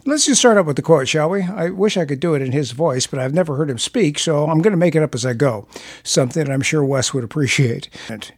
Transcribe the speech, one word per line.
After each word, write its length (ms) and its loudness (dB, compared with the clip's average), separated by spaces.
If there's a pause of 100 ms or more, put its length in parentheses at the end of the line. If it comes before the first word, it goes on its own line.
let's 220 0
just 120 4
start 180 4
out 80 4
with 120 -2
the 40 -2
quote, 280 4
shall 200 0
we? 140 -2
I 280 -4
wish 260 0
I 80 0
could 160 -4
do 120 2
it 80 0
in 120 -2
his 180 -2
voice, 340 0
but 140 -6
I've 140 -2
never 240 0
heard 120 -2
him 100 -4
speak, 380 0
so 280 0
I'm 160 2
gonna 160 2
make 180 2
it 80 4
up 100 -2
as 120 -4
I 80 0
go. 340 0 (360)
Something 460 0
I'm 120 0
sure 240 0
Wes 280 0
would 120 -2
appreciate. 640 0 (480)